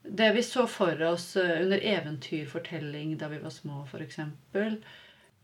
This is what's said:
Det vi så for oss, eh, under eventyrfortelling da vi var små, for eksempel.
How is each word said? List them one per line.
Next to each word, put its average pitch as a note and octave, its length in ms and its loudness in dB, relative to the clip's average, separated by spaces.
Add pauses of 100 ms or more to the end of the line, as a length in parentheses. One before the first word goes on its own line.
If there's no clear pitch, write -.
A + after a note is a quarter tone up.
Det G#3+ 280 6
vi A#3 100 4
så A#3+ 240 2
for E3+ 300 2 (160)
oss, F3 240 -4
eh, E3+ 240 4
under F#3+ 180 4
eventyrfortelling D3+ 1400 -2
da D#3 100 -6
vi D3+ 100 -8
var D#3+ 140 -10
små, C#3+ 340 -10
for - 140 -10
eksempel. G3 800 -4 (640)